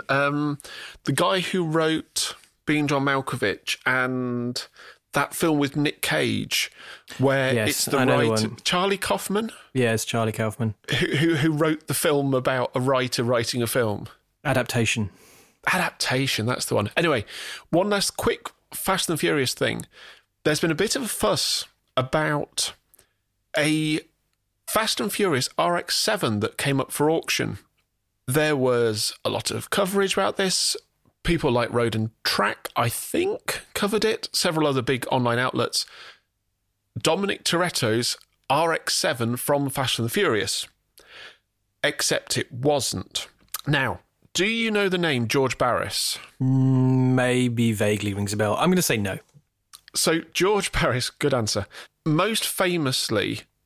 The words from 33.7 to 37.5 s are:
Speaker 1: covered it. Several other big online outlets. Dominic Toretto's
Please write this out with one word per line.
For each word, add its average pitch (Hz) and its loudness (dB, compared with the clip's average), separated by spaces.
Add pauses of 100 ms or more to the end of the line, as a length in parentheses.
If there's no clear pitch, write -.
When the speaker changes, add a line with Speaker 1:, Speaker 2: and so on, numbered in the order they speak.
Speaker 1:
covered 208 0
it. - -2
Several 160 0
other 131 2
big 127 -2
online 120 2
outlets. 127 -2 (1120)
Dominic 190 -2
Toretto's 127 0 (340)